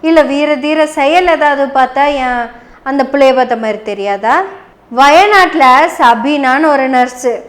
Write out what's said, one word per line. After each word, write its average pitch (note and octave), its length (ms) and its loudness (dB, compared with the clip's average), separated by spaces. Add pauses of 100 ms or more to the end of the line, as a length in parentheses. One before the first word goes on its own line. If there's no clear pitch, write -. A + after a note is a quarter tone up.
இல்ல D#4+ 220 2
வீர D4 340 -2
தீர D4+ 300 -2
செயல் D#4+ 480 0
ஏதாவது C#4+ 320 0 (140)
பார்த்தா C4 260 0 (200)
ஏன் B3 140 -4 (420)
அந்த C#4 300 -2
புள்ளைய C4+ 220 4
பார்த்த A#3+ 300 -2
மாதிரி G#3+ 260 -6
தெரியாதா? G3+ 500 -2 (560)
வயநாட்டுல E4 720 4 (340)
சபீனான்னு C4+ 760 0
ஒரு C4+ 220 0
நர்ஸு B3 400 -2 (120)